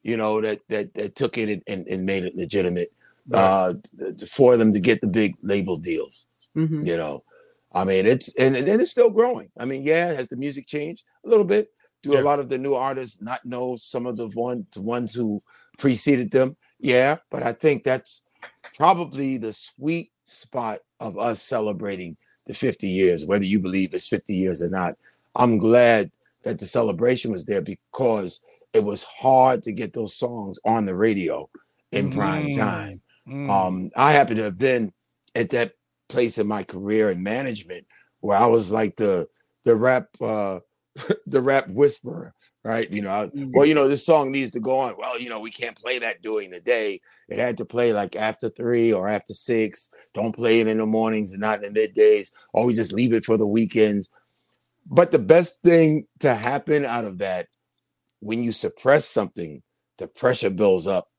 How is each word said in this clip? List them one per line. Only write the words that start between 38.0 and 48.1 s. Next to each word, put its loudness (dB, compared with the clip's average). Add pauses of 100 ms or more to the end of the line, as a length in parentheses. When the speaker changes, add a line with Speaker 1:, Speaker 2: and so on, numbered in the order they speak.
Speaker 1:
where 0
I 6
was 4
like 0
the, 0 (380)
the 6
rap, 2 (120)
uh, -4 (340)
<laughs> -6
the 2
rap 2
whisperer, -2 (300)
right? -2
You -6
know, -6
I, -2
Speaker 3:
Mm. -10
Speaker 1:
"Well, 8
you 4
know, 4
this 0
song 4
needs -4
to -6
go 0
on." -4
"Well, -8
you -10
know, -8
we -12
can't -10
play -6
that -6
during -6
the -16
day. -2 (280)
It -6
had -2
to -6
play, 0
like, -2